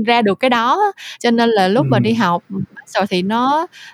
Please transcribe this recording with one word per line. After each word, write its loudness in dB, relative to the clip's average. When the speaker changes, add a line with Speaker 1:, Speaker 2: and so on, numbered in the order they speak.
Speaker 1:
ra 2
được 0
cái 0
đó 0
á. -20
Cho 0
nên 2
là 2
lúc 0
mà 2
đi 0
Speaker 2:
Ừ. 0
Speaker 1:
học 0
master -4
thì 0
nó, -2